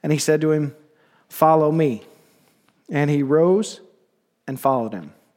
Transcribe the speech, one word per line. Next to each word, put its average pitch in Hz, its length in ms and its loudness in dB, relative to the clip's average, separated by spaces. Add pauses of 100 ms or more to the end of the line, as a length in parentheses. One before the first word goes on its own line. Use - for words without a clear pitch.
and 151 80 -2
he 151 60 0
said 151 240 0
to 156 100 0
him, 151 240 -2 (540)
"Follow 156 420 2
me." 151 300 -2 (880)
And 147 220 -2
he 147 100 0
rose 165 600 0 (680)
and 131 120 -10
followed 123 340 -2
him. 80 200 -14 (240)